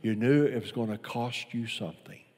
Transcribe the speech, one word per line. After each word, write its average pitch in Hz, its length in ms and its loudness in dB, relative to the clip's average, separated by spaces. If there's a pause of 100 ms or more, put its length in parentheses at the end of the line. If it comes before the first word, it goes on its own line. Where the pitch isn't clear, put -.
you 110 100 2
knew 135 320 6
it 120 160 0
was - 100 -10
gonna 107 280 -2
cost - 520 -6
you 117 140 -2
something? - 540 -8 (180)